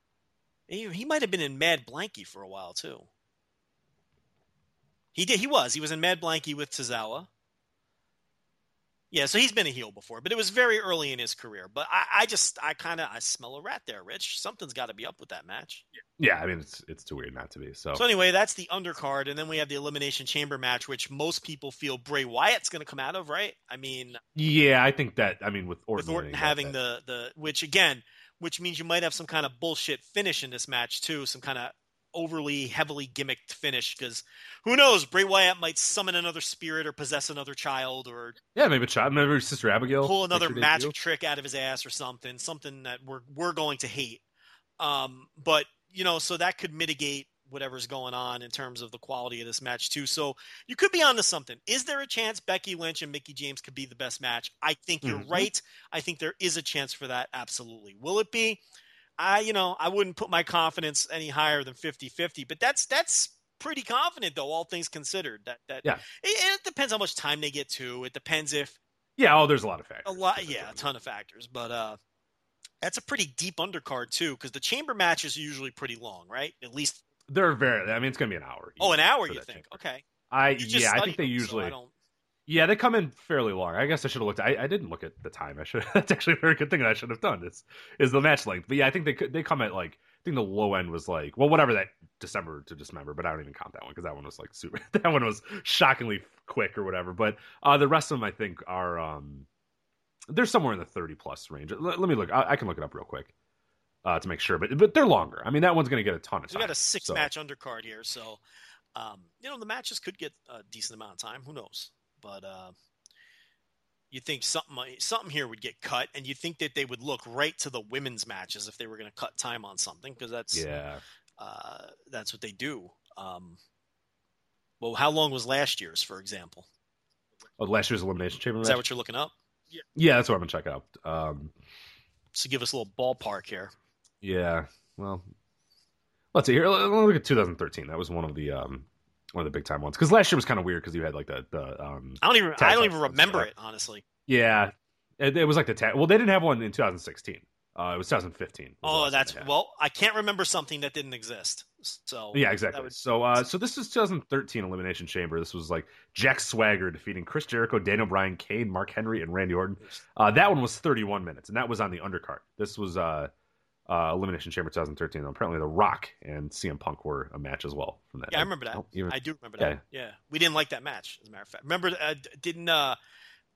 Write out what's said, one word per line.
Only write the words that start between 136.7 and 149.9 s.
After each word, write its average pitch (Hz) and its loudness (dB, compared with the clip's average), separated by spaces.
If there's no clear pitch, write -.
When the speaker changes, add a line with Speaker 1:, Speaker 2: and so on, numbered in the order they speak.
Speaker 2:
let 202 4
me 214 8
look 196 10
at - 0
two 139 4
thousand 90 4
thirteen. 73 -6
That 80 -6
was 87 -4
one 82 -2
of 76 -4
the, 73 -4
um, 67 -6
one 85 -2
of 71 -4
the - -2
big - -6
time 76 -4
ones. 73 -6
'Cause 160 6
last 208 8
year 165 6
was 123 2
kinda 104 2
weird 87 -2
'cause 82 -8
you 80 -2
had, 78 -4
like, 73 -8
the, 67 -8
the, 69 -8
um, 69 -12
Speaker 1:
I 160 4
don't 233 8
even, 180 4
Speaker 2:
tag - -2
Speaker 1:
I 185 8
don't 233 6
Speaker 2:
titles - 4
Speaker 1:
even 180 0
Speaker 2:
and 151 -2
Speaker 1:
remember 170 4
Speaker 2:
stuff. 107 0
Speaker 1:
it, 113 -12
honestly. 110 -10
Speaker 2:
Yeah. 113 6
It, 139 4
it 165 6
was, 151 6
like, 151 4
the 110 0
tag. 110 0
Well, 139 6
they 202 10
didn't 220 4
have 190 6
one 131 4
in 107 -4
two 131 2
thousand 90 0
sixteen. - -14
Uh, 87 -2
it 87 -4
was 92 -6
two 139 4
thousand 90 0
fifteen - -12
was 156 -4
the 156 4
Speaker 1:
Oh, 156 4
Speaker 2:
last 139 2
Speaker 1:
that's, 135 2
Speaker 2:
one - -14
they - -12
had. 139 -6
Speaker 1:
well, 147 2
I 147 2
can't 214 2